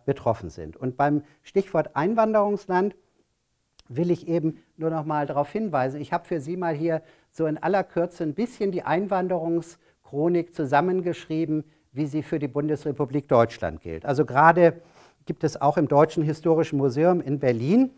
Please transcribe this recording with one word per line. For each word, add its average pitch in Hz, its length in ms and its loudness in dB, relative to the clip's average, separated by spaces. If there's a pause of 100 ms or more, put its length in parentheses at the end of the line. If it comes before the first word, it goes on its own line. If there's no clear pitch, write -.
betroffen 113 440 -2
sind. 78 260 -14
Und 127 200 -8
beim 147 260 2 (200)
Stichwort 185 540 -2
Einwanderungsland 208 1000 0 (920)
will 160 220 -2
ich - 180 -2
eben 160 340 -2 (140)
nur 160 140 -2
noch 160 140 -4
mal 151 220 -2
darauf 143 240 -2
hinweisen. 147 500 -2
Ich 143 120 -8
habe 175 140 -4
für 170 140 -4
Sie 156 160 -8
mal 170 180 -4
hier 160 280 -2 (280)
so 160 160 -4
in 156 120 -2
aller 185 260 0
Kürze 175 400 -4
ein 151 100 -4
bisschen 214 380 -4
die 180 100 -6
Einwanderungschronik 170 1700 -2
zusammengeschrieben, 156 1120 -2 (280)
wie 151 140 -4
sie 143 180 -4
für 160 160 -4
die 139 80 -4
Bundesrepublik 143 800 -4
Deutschland 117 520 2
gilt. 82 240 -12
Also 139 200 0
gerade 165 580 6 (440)
gibt - 180 -8
es 147 160 -2
auch 147 160 2
im 165 100 2
Deutschen 156 380 4
Historischen 156 520 0
Museum 147 440 2
in 139 180 -4
Berlin 139 600 2